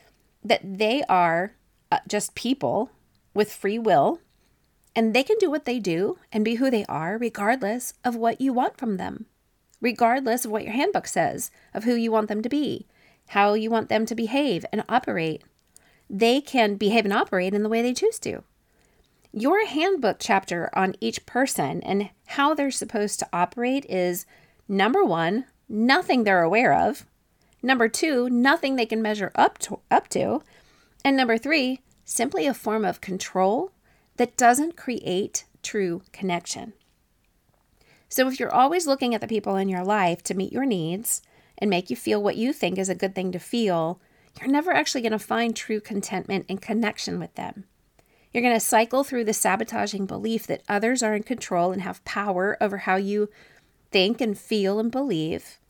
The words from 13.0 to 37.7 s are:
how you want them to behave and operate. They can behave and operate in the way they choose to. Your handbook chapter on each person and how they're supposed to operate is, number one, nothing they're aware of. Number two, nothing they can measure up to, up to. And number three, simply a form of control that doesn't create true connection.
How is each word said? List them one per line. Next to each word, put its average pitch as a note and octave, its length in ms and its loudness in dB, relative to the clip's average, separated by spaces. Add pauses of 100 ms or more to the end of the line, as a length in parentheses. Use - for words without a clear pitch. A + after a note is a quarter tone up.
how G#3 260 4
you A3 160 0
want A3+ 180 0
them A3 180 2
to A#3 80 -6
behave A3+ 580 0
and G#3+ 160 -2
operate. F#3+ 540 -2 (680)
They A3+ 300 2
can A3 360 0
behave G#3+ 280 2
and G3 100 0
operate G3 400 0
in G#3 80 0
the G#3+ 60 0
way A3+ 120 2
they B3 140 0
choose G#4 260 0
to. - 240 -8 (880)
Your D#4+ 340 2
handbook D4+ 540 0
chapter F#3+ 540 0
on F#3+ 260 0
each - 240 -4
person F3 580 -2
and G3 280 -2 (160)
how C#4+ 260 0
they're C#4+ 180 -2
supposed G#3 500 -4
to - 120 -4
operate A#3+ 560 -2
is, F3+ 380 -2 (420)
number G#3 340 2
one, F#3 440 0 (240)
nothing B3+ 540 2
they're F#3+ 180 4
aware F3+ 320 4
of. G#3 320 0 (560)
Number A#3+ 260 2
two, B3+ 400 0
nothing C4+ 480 2
they A#3+ 80 2
can A3 160 -2
measure G#3+ 340 -2
up - 240 4
to, - 200 -8 (120)
up - 180 2
to. G#3+ 340 -2 (640)
And C#4 120 4
number A#3 220 2
three, C4 420 0 (240)
simply D4+ 420 -2
a C#4 60 0
form G#3+ 320 -2
of F3+ 160 -2
control G3 680 -2 (460)
that - 200 0
doesn't B3+ 400 4
create - 680 -4 (180)
true F#3 400 -4 (100)
connection. F#3 600 -6 (1400)